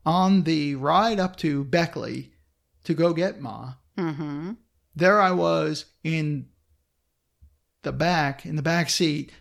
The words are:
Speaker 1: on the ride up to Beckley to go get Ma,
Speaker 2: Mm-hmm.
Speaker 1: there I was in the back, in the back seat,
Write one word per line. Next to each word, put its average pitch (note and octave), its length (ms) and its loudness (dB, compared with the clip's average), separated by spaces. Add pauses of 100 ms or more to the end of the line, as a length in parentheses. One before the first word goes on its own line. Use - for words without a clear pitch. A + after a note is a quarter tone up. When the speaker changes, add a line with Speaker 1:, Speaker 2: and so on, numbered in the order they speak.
Speaker 1:
on F#3 380 4
the D3 320 0
ride F#3 440 2
up F#3 180 -2
to C#3 260 0
Beckley C3 720 -4 (500)
to E3+ 100 -2
go E3 200 2
get F3 260 -2
Ma, A#2+ 340 -12 (240)
Speaker 2:
Mm-hmm. D#3 540 -4 (440)
Speaker 1:
there F#3+ 260 4
I F#3 100 4
was E3 540 0 (180)
in D3+ 440 -2 (1400)
the C#3+ 80 -4
back, D3+ 540 0
in D#3 100 -6
the D3+ 60 -2
back E3 280 0
seat, D3+ 520 -2